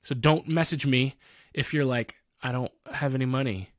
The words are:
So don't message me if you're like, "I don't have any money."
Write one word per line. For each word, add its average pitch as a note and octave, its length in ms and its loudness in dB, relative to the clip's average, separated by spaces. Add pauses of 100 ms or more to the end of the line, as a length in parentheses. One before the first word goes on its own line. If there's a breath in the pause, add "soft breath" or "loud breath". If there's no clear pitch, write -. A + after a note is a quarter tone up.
So - 100 -6
don't D3+ 340 2
message D#3+ 380 2
me C3 300 2 (380 soft breath)
if - 200 -4
you're D3 120 2
like, A#2+ 320 -2 (260)
"I B2+ 80 -4
don't B2 200 -4 (200)
have C#3 240 -2
any C3 100 0
money." B2+ 540 -2